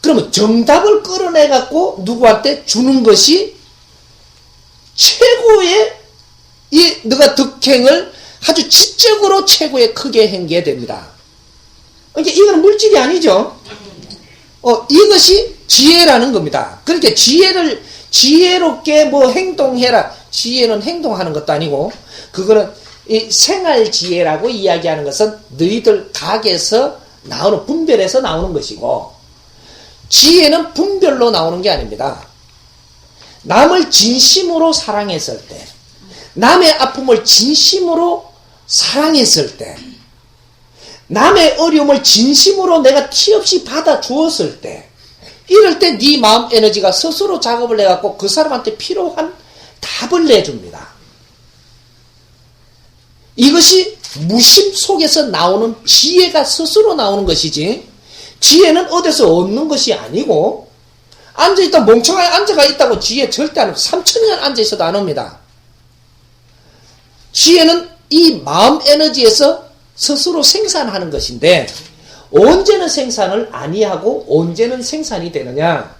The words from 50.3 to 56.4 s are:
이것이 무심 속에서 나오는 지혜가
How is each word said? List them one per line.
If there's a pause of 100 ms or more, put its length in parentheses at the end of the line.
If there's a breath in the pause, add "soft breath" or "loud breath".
이것이 (220)
무심
속에서
나오는 (100)
지혜가